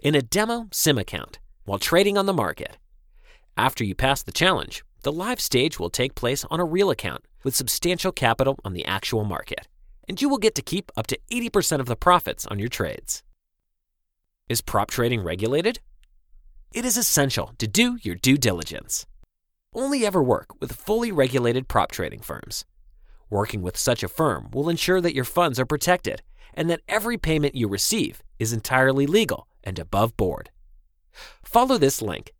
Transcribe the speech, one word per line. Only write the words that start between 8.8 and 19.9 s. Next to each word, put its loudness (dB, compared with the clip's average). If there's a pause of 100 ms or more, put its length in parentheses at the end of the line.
actual -2
market, -6 (420)
and -6
you 2
will 2
get 2
to -4
keep -6
up -4
to -4 (120)
eighty -4
percent 0
of -4
the -2
profits 2
on -6
your -2
trades. -6 (1300)
Is -2
prop 0
trading 0
regulated? 0 (920)
It -4
is 0
essential 0
to -2
do 2
your -6
due 4
diligence. -2 (680)
Only 0